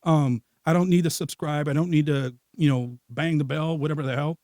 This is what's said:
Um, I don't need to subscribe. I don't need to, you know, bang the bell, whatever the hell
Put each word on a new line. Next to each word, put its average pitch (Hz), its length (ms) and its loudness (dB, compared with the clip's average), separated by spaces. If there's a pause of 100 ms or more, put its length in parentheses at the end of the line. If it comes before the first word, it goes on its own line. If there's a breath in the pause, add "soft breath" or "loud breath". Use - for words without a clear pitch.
Um, 143 380 2 (240)
I 160 80 2
don't 180 160 2
need 175 160 4
to 160 40 2
subscribe. 147 580 -6
I 147 60 -2
don't 160 160 0
need 151 180 2
to, 135 280 -2 (200)
you 151 140 2
know, 123 280 -2 (120)
bang 156 280 -2
the 147 60 2
bell, 156 340 -4
whatever 151 260 -4
the 131 120 -2
hell 147 280 -4